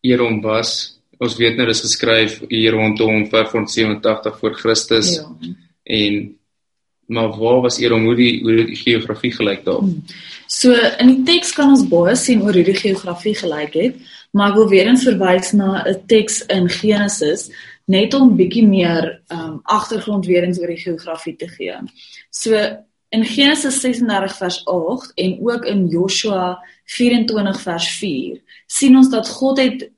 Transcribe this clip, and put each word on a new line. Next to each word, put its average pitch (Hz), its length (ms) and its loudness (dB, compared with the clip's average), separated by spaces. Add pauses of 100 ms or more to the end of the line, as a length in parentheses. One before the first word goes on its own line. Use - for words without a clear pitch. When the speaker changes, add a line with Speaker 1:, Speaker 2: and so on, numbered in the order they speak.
Speaker 1:
Edom 120 380 0
was? - 560 -6 (200)
Ons 120 200 -4
weet 117 180 0
nou 120 100 0
dis 110 140 0
geskryf 113 680 0
hier 113 240 0
rondom 110 580 0
vyfhonderdsewenentagtig 110 1080 -2
voor 110 160 -4
Christus. 113 600 0
Speaker 2:
Ja. 78 100 -12 (580)
Speaker 1:
En, 104 520 -4 (720)
maar 113 220 -2 (100)
waar 120 240 2
was 120 160 -2
Edom? 117 260 2
Hoe 117 120 2
die, 120 260 2
hoe 113 240 2
die - 100 -10
geografie 117 560 -2
gelyk 101 320 -4
daar? - 160 -2
Speaker 2:
Hmm. 175 220 -2 (440)
So, - 260 4 (260)
in 247 100 4
die 262 160 4
teks 349 300 0
kan 277 160 4
ons 247 180 6
baie 175 280 2
sien 226 260 2
oor 208 120 0
hoe 175 100 4
die 190 120 2
geografie 190 580 -4
gelyk 151 400 -6
het, 233 220 0 (360)
maar 202 180 2
ek 202 60 0
wil 214 120 6
weer 196 180 6
eens 254 180 4
verwys 185 480 2
na 190 340 0
'n 190 200 -4
teks 220 400 2
in 185 220 0
Genesis, 202 840 -2 (360)
net 202 280 2
om 254 220 6
bietjie 185 300 2
meer, 170 600 0
ehm, 160 360 -10
agtergrond 202 640 -4
weer 175 180 2
eens 175 160 -4
oor 170 80 -6
die 170 140 -8
geografie 165 540 -10
te 175 120 -12
gee. 175 260 -12 (560)
So, - 240 -2 (560)
in 220 140 0
Genesis 277 560 0
sesendertig 220 560 -2
vers 180 300 -6
agt 180 500 -4
en 185 260 -2
ook 233 220 -4
in 196 240 0
Joshua 180 680 -2 (280)
vierentwintig 220 720 -2
vers 165 280 -6 (100)
vier, 151 420 -6 (260)
sien 262 300 6
ons 262 140 6
dat 220 180 -2
God 269 300 -2
het - 400 -2